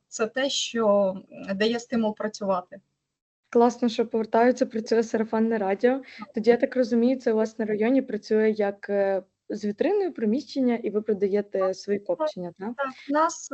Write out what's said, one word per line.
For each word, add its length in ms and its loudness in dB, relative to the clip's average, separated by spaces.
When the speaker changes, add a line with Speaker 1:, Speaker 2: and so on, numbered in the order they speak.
Speaker 1:
це 180 -2
те, 240 -2
що, 680 2
м, 60 -4
дає 240 0
стимул 360 -2
працювати. 640 -4
Speaker 2:
Класно, 380 4
що 180 0
повертаються, 600 2
працює 360 0
сарафанне 560 0
радіо. 440 0
Тоді, 160 4
я 60 6
так 200 -2
розумію, 420 2
це 140 0
у 40 2
вас 220 -2
на 60 -2
районі 380 2
працює 480 0
як, 400 -4
е, 320 0
з 160 -6
вітриною 480 0
приміщення, 640 0
і 140 -6
ви 120 -2
продаєте 560 -2
Speaker 1:
Так, 180 0
Speaker 2:
свої 220 -4
Speaker 1:
так, 80 -12
Speaker 2:
копчення, 520 -4
так? 180 -8
Speaker 1:
так. 100 -4
У 20 0
нас 420 0